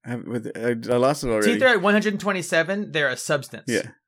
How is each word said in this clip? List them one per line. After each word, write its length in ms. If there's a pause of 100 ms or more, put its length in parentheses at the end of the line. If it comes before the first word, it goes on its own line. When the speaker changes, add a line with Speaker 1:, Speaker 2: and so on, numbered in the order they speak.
Speaker 1:
have, 220
with, 300
I, 380
I 40
lost 260
it 60
already. 240
Speaker 2:
Teeth 100
are 40
at 140
one 120
hundred 260
twenty-seven. 720
They're 180
a 80
substance. 500
Speaker 1:
Yeah. 220 (180)